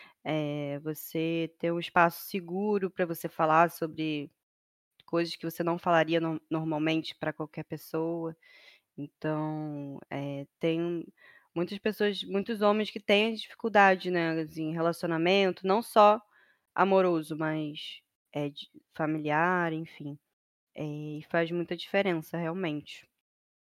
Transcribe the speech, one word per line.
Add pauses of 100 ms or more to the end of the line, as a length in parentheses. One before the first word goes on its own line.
(260)
Eh,
você (100)
ter
um
espaço
seguro
pra
você
falar
sobre (760)
coisas
que
você
não
falaria
no-,
normalmente
pra
qualquer
pessoa. (600)
Então, (120)
eh, (140)
tem (480)
muitas
pessoas,
muitos
homens
que
têm
dificuldade,
né,
assim,
em
relacionamento,
não
só (520)
amoroso,
mas, (340)
eh,
de (260)
familiar,
enfim. (560)
Eh,
e
faz
muita
diferença,
realmente. (720)